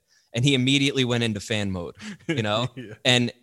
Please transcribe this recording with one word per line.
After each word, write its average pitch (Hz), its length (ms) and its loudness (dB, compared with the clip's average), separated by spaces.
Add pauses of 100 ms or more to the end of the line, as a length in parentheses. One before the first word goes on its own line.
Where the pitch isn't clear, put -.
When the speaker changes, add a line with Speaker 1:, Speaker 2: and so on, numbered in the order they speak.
(360)
Speaker 1:
And 120 80 0
he 139 100 4
immediately 135 500 2
went 120 180 0
into 110 160 -2
fan 101 320 -4
mode, 87 240 -6 (320)
you 147 160 -2
know? 107 300 0
Speaker 2:
<laughs> - 40 -18
Yeah. 110 180 -14 (100)
Speaker 1:
And 123 280 4 (100)